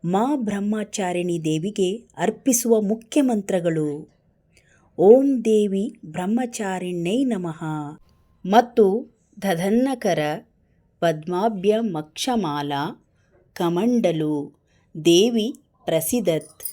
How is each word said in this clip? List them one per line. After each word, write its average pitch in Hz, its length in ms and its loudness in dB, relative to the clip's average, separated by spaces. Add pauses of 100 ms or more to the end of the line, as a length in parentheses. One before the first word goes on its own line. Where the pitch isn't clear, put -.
ಮಾ 214 320 0
ಬ್ರಹ್ಮಚಾರಿಣಿ 202 1080 -4
ದೇವಿಗೆ 185 600 -2 (140)
ಅರ್ಪಿಸುವ 220 600 0
ಮುಖ್ಯ 220 420 -2
ಮಂತ್ರಗಳು 170 840 -2 (920)
ಓಂ 254 460 6
ದೇವಿ 208 600 0
ಬ್ರಹ್ಮಚಾರಿಣ್ಯೈ 190 1200 -2
ನಮಃ 175 400 -4 (840)
ಮತ್ತು 220 640 2 (320)
ದಧನ್ನಕರ 196 760 0 (800)
ಪದ್ಮಾಭ್ಯ 180 800 0
ಮಕ್ಷಮಾಲಾ 151 1300 -4 (460)
ಕಮಂಡಲು 170 1000 0 (520)
ದೇವಿ 214 500 4 (300)
ಪ್ರಸಿದತ್ 165 760 -2 (100)